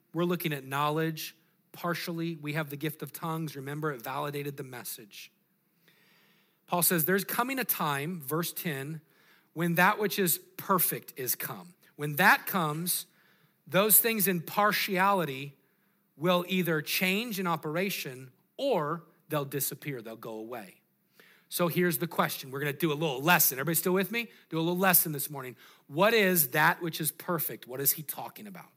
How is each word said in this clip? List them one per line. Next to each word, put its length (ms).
We're 120
looking 260
at 140
knowledge 680
partially. 640
We 180
have 180
the 60
gift 240
of 120
tongues. 420
Remember, 360
it 100
validated 560
the 60
message. 680
Paul 140
says, 240
"There's 180
coming 340
a 60
time," 580
verse 300
ten, 500
"when 220
that 240
which 180
is 220
perfect 580
is 200
come." 380
When 200
that 320
comes, 580
those 320
things 280
in 140
partiality 1120
will 320
either 340
change 580
in 60
operation 880
or 460
they'll 160
disappear, 560
they'll 140
go 180
away. 480
So 180
here's 320
the 80
question. 420
We're 120
gonna 120
do 180
a 40
little 260
lesson. 380
Everybody 160
still 180
with 180
me? 160
Do 80
a 20
little 180
lesson 340
this 180
morning. 260
What 260
is 360
that 320
which 180
is 120
perfect? 560
What 120
is 120
he 120
talking 440
about? 300